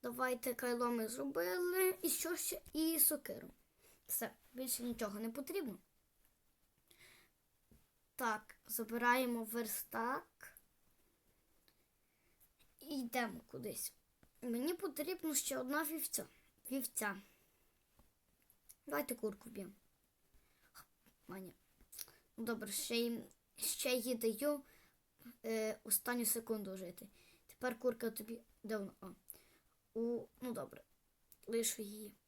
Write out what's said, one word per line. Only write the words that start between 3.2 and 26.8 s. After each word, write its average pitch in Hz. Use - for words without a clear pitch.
Все. -
Більше 247
нічого 226
не 226
потрібно. 269
Так, 214
забираємо 240
верстак. 226
І -
йдемо 247
кудись. -
Мені 247
потрібна 320
ще -
одна 277
вівця. 302
Вівця. 214
Давайте 285
курку 214
вб'ємо. 202
А, 185
ні. 185
Ну, 233
добре, 220
ще -
їм, 233
ще -
їй 247
даю, 254
е, 220
останню 240
секунду 214
жити. 185